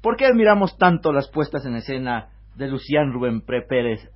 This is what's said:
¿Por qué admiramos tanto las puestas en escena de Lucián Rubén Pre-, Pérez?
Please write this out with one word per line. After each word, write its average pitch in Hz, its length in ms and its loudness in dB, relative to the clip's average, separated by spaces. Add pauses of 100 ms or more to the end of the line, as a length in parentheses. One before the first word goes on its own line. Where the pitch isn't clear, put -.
¿Por 233 160 -2
qué 269 100 2
admiramos 214 520 4
tanto 170 340 2
las 139 160 0
puestas 147 380 -4
en 123 80 -6
escena 123 540 -6 (280)
de 135 120 -8
Lucián 139 440 0
Rubén 120 280 -2
Pre-, 120 280 -6
Pérez? 120 320 -2 (160)